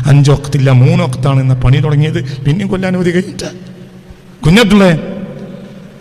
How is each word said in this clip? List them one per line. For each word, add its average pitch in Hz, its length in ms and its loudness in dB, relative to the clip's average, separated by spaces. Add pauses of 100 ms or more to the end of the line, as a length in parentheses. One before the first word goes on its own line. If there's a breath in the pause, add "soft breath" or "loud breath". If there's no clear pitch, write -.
അഞ്ചൊക്കത്തില്ല, 139 600 2
മൂന്നൊക്കത്താണ് 131 720 2
എന്ന 131 140 0
പണി 127 240 2
തുടങ്ങിയത്. 151 420 0 (240 loud breath)
പിന്നെയും 185 240 -2
കൊല്ലം 185 200 -4
അനുമതി 180 220 -2
കഴിഞ്ഞിട്ട്, 180 380 -4 (960)
"കുഞ്ഞബ്ദുള്ളേ, 196 460 4 (1120)